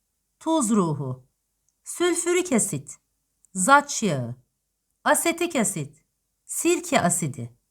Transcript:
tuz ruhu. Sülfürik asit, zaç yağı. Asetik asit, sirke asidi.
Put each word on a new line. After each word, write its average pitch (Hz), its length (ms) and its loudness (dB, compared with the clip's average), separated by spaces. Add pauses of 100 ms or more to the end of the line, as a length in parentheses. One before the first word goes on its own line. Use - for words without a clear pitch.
(380)
tuz 320 320 0
ruhu. 147 560 -2 (580)
Sülfürik 349 680 -2
asit, - 460 -2 (560)
zaç 277 480 4
yağı. 131 340 -2 (680)
Asetik 330 520 0
asit, 180 480 -4 (400)
sirke 339 560 0
asidi. 143 580 -2 (120)